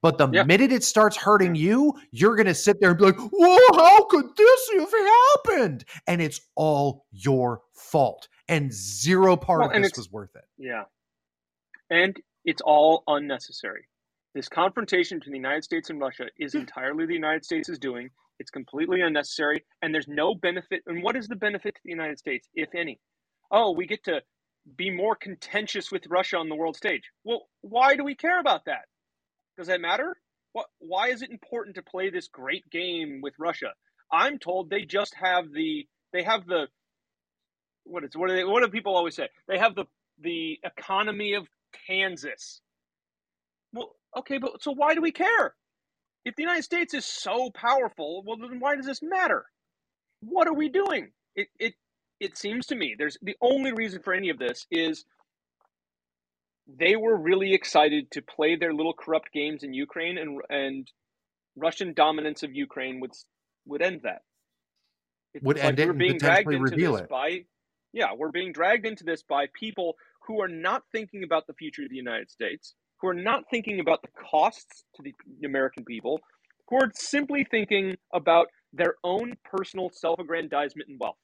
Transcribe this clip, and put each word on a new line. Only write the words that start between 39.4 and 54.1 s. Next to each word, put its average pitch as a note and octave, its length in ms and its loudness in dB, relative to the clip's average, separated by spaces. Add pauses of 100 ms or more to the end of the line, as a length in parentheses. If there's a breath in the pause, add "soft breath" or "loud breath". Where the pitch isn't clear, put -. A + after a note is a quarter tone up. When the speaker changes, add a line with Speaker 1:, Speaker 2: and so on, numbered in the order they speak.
Speaker 2:
They F#3 120 -4
have G#3+ 160 2
the, G3 100 -8 (320)
the D#3+ 460 -8
economy G3+ 720 -6
of F#3 120 -8 (400)
Kansas. F#3 720 -8 (1120)
Well, - 240 -14 (220)
okay, C4+ 220 -8
but B3+ 220 -10
so D4 100 -8
why C#4+ 220 0
do E4 60 -2
we D#4+ 140 -2
care? G4+ 420 0 (720)
If A#3+ 100 -12
the D4 80 -8
United E4+ 200 -4
States E4+ 300 -6
is C4+ 120 -8
so A#3 460 -6
powerful, G3+ 720 -4
well, G#3+ 120 -10
then B3 240 -16
why C#4+ 160 -2
does C4+ 120 -10
this C4+ 140 -10
matter? E4 440 -2 (760)
What E4 260 0
are D#4+ 60 -2
we D4+ 140 -2
doing? D4 460 -4 (220)
It, G3 120 -6 (120)
it, A3+ 160 -6 (440)
it G3 180 -10
seems A3 300 -8
to C#4+ 80 -6
me D3 220 -8
there's, D3 240 -6
the G3+ 200 -10
only C4+ 300 0
reason G#3+ 300 -8
for F#3+ 120 -6